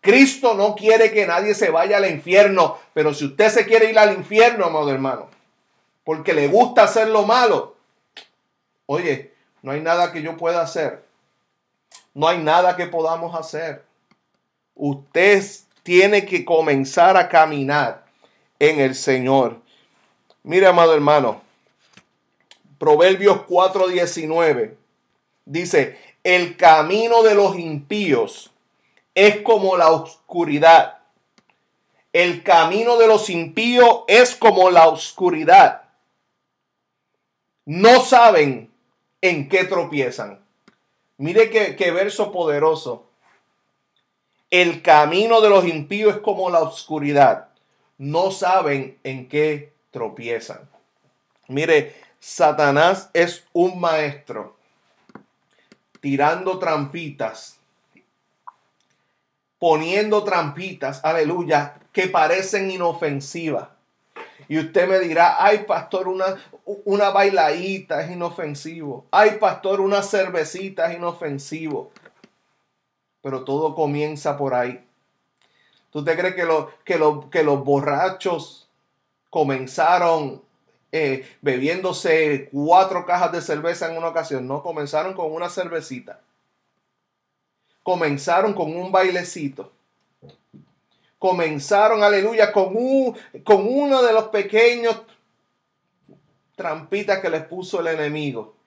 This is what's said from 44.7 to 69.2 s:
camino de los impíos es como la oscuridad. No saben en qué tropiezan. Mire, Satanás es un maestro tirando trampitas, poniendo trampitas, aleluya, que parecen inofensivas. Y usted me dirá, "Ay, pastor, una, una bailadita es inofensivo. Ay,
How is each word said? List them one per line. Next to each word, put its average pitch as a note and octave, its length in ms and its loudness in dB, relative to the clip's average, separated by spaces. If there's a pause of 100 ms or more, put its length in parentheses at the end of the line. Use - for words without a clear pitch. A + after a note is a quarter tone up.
camino F3 600 4
de G#3 80 6
los F#3 160 4
impíos F#3+ 480 -2
es G#3 80 -10
como F#3 260 -4
la E3+ 120 0
oscuridad. C#3+ 880 0 (500)
No D#3+ 320 -4
saben E3 720 -4
en C3 260 -14
qué D3 460 -4 (160)
tropiezan. A#2 800 -12 (800)
Mire, D3 480 -2 (240)
Satanás D3+ 920 0
es F3 400 -2
un F3+ 280 -2
maestro C#3+ 760 -6 (1400)
tirando E3 600 -2
trampitas, D3 1000 -8 (2000)
poniendo F#3 640 -2
trampitas, E3+ 840 -8
aleluya, D#3 760 -2 (120)
que F#3 140 -2
parecen F#3 640 -2
inofensivas. D#3+ 960 -8 (800)
Y D#3 120 -6
usted F3 300 -2
me F#3+ 120 0
dirá, E3+ 440 0
"Ay, G#3 220 2
pastor, F#3 400 -6
una, F#3+ 300 -6 (480)
una G3+ 260 0
bailadita F#3 920 -2
es D#3 100 -10
inofensivo. D#3+ 1000 -12
Ay, G#3+ 300 4